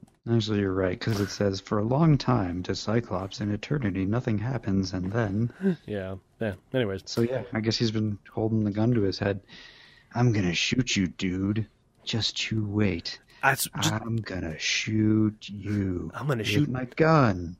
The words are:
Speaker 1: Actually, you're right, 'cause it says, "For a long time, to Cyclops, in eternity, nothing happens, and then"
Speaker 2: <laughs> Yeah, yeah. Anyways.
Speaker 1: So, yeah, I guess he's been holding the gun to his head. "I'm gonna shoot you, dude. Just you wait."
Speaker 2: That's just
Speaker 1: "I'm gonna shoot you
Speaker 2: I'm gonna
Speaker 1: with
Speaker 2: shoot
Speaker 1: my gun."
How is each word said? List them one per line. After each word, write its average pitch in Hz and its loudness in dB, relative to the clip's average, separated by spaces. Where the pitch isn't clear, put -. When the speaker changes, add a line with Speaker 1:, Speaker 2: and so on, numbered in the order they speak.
Speaker 1:
Actually, 107 2
you're 95 2
right, 92 2
'cause 104 -2
it 98 2
says, 98 0
"For - -2
a 104 0
long 143 4
time, 90 0
to 98 -4
Cyclops, 104 -2
in 104 -2
eternity, 101 -2
nothing 110 0
happens, 98 -2
and 92 -4
then" 113 0
Speaker 2:
<laughs> 185 2
Yeah, 95 -6
yeah. 107 -2
Anyways. 101 -2
Speaker 1:
So, - -4
yeah, 117 0
I 110 -2
guess 107 0
he's 117 0
been 107 -2
holding 110 0
the 104 2
gun 113 2
to 110 2
his 95 0
head. 101 0
"I'm 120 4
gonna 92 2
shoot - 0
you, 92 2
dude. 98 -2
Just - -4
you 110 -2
wait." 104 -2
Speaker 2:
That's 135 0
just 151 0
Speaker 1:
"I'm 113 -4
gonna 85 -6
shoot 107 2
you 95 -2
Speaker 2:
I'm 135 -6
gonna 135 0
Speaker 1:
with 104 -4
Speaker 2:
shoot 147 2
Speaker 1:
my 127 -4
gun." 117 4